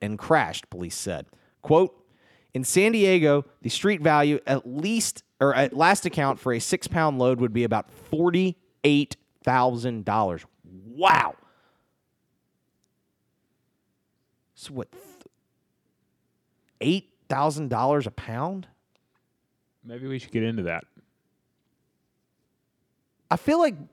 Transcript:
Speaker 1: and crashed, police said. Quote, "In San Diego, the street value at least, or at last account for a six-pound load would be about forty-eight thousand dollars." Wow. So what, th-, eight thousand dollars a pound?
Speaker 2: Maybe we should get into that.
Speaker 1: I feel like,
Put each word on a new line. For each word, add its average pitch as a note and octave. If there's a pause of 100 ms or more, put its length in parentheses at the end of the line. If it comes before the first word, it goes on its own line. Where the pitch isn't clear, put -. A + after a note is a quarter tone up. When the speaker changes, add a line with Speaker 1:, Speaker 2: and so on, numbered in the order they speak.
Speaker 1:
and G#2
crashed, B2
police F2
said. D#2+ (360)
Quote, F3 (580)
"In B2+
San G3
Diego, F3+ (160)
the A#2
street F#3+
value D3
at C3+
least, F#3+ (160)
or C3+
at C3
last E3+
account C#3
for C3
a A#2
six-pound D#3
load B2+
would A#2+
be A#2+
about A2
forty-eight E3+ (280)
thousand B2
dollars." G2+ (180)
Wow. A#2 (3250)
So -
what, B2+
th-, - (1800)
eight E3+ (200)
thousand C#3+
dollars B2+
a G#2
pound? E3 (1200)
Speaker 2:
Maybe A#2+
we C3+
should -
get A2+
into A2+
that. E2 (2500)
Speaker 1:
I D#3
feel D#4
like, D4 (180)